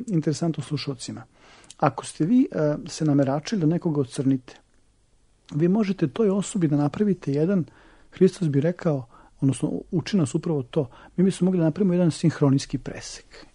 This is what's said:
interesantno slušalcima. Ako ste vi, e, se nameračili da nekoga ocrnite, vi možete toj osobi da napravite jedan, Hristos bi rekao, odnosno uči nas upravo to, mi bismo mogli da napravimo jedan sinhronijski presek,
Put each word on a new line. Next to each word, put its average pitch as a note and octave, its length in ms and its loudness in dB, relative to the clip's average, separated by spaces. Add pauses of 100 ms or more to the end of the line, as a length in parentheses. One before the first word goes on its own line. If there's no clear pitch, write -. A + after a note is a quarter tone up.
interesantno D#3+ 560 -2
slušalcima. B2+ 600 -8 (540)
Ako - 280 0
ste - 200 -4
vi, B3 260 2
e, D3+ 240 0 (120)
se - 180 -6
nameračili C#3+ 560 0
da D3+ 60 2
nekoga D3 340 0
ocrnite, C3 540 -2 (1000)
vi D#3+ 120 2
možete F#3+ 400 0
toj G#3 220 0
osobi F#3 380 0
da C#3+ 100 2
napravite D3 560 0
jedan, D#3+ 320 2 (460)
Hristos F3+ 360 2
bi C#3 140 2
rekao, D3+ 460 -2 (340)
odnosno C3+ 300 0 (200)
uči F3+ 260 -2
nas D#3 180 0
upravo D#3 280 -2
to, C#3 260 -2 (260)
mi F3+ 80 2
bismo F#3 220 2
mogli F#3 140 2
da E3 60 2
napravimo F3+ 280 2
jedan F3 180 4
sinhronijski C#3 640 2
presek, - 760 -14